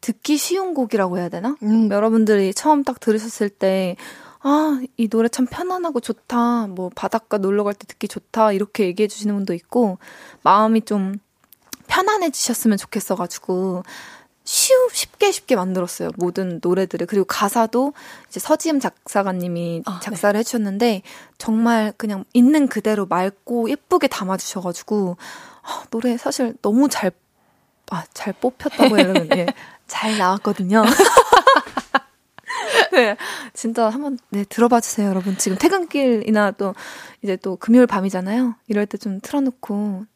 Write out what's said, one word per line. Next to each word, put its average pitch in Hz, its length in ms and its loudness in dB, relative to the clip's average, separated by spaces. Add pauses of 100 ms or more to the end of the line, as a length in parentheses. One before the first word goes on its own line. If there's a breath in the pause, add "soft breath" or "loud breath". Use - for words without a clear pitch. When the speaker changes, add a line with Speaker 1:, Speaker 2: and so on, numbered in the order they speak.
Speaker 1:
듣기 - 360 -2
쉬운 359 380 -2
곡이라고 202 440 -2
해야 175 120 -4
되나? 220 320 -6
Speaker 2:
음. 220 280 4
Speaker 1:
여러분들이 214 640 2
처음 294 300 2
딱 262 160 -4
들으셨을 220 480 -2
때, 190 480 -2 (460 loud breath)
"아, 294 360 2 (200)
이 226 100 0
노래 226 200 2
참 247 180 -2
편안하고 349 540 -4
좋다. 240 680 -2
뭐, 180 260 -8
바닷가 - 440 -4
놀러 202 260 0
갈 202 100 -2
때 - 120 -18
듣기 - 220 -10
좋다." - 440 0
이렇게 202 320 -2
얘기해 185 240 0
주시는 208 260 -4
분도 190 200 -4
있고, 196 440 0 (440 loud breath)
마음이 220 400 4
좀 202 340 -4 (720)
편안해지셨으면 339 920 0
좋겠어가지고 185 1040 -4 (600 loud breath)
쉬우-, 508 480 4
쉽게 - 400 0
쉽게 - 240 0
만들었어요. 185 600 -4
모든 180 460 -2
노래들을. 180 440 0
그리고 196 180 2
가사도 233 680 0 (340 loud breath)
이제 - 120 -12
서지음 311 400 0
작사가님이 175 1080 -4
Speaker 2:
아, 180 160 -8
Speaker 1:
작사를 208 320 -2
Speaker 2:
네. 214 60 0
Speaker 1:
해주셨는데, 214 600 -2 (380 loud breath)
정말 226 580 0
그냥 202 280 -6 (100)
있는 269 340 6
그대로 214 380 0
맑고 196 640 -2
예쁘게 285 380 0
담아주셔가지고, 185 1080 -4 (460 loud breath)
아, - 280 -12
노래 233 280 -2
사실 254 420 -4
너무 247 300 2
잘, 190 200 -2 (800)
아, 170 220 -6
잘 - 220 -8
뽑혔다고 254 640 0
해야 180 160 4
되나? 175 240 2
예, 175 80 0 (220 loud breath)
Speaker 2:
<laughs> - 180 -20
Speaker 1:
잘 214 320 -4
나왔거든요. 196 680 2
<laughs> 427 680 6 (1400 loud breath)
네, 240 240 4 (380 loud breath)
진짜 226 340 -2
한번, 269 300 -6 (120)
네, 202 140 -2
들어봐 233 360 2
주세요, 208 280 -2
여러분. 190 280 -2
지금 190 220 -2
퇴근길이나 254 920 2
또 196 220 -6 (480 loud breath)
이제 196 140 -2
또 185 200 -6
금요일 240 300 6
밤이잖아요. 202 680 -2 (140)
이럴 208 180 0
때 208 120 -10
좀 196 220 -8
틀어놓고. 208 840 -4 (120)